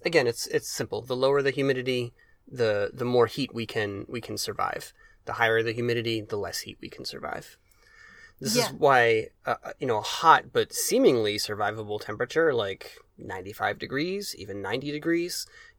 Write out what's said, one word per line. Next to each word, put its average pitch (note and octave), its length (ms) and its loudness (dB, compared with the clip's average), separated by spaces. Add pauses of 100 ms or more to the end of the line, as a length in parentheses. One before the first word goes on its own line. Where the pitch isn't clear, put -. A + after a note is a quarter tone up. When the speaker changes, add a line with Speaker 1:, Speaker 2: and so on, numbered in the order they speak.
Speaker 1:
again, E3 240 4
it's, - 180 -4
it's - 240 -2
simple. A2 320 -6
The B2 140 -6
lower C#3 260 4
the C#3 80 2
humidity, B2+ 640 -2 (340)
the, G#2+ 480 0
the A#2+ 100 -4
more B2 220 6
heat - 260 -4
we A2+ 140 -6
can, G2+ 420 -4
we A2+ 120 -8
can G#2+ 180 -8
survive. - 540 -4 (320)
The - 100 -8
higher A2+ 260 4
the A2+ 120 0
humidity, A#2 480 -2
the G#2 160 -8
less G2 240 -6
heat - 200 -12
we - 80 -12
can - 160 -14
survive. - 520 -10 (880)
This G#3+ 100 -2
is A#3+ 40 2
Speaker 2:
Yeah. A3+ 220 2
Speaker 1:
why, A#2 480 6 (180)
uh, - 120 -2 (220)
you C#3 80 -6
know, A2+ 120 2
a G#2 40 -4
hot - 480 6
but A2+ 220 0
seemingly B2+ 640 4
survivable G#2 640 -4
temperature, B2 540 0
like G2 380 -4 (260)
ninety-five G2 600 -6
degrees, F3+ 600 -6
even G2 240 -10
ninety B2+ 280 -4
degrees, E3+ 560 -2 (320)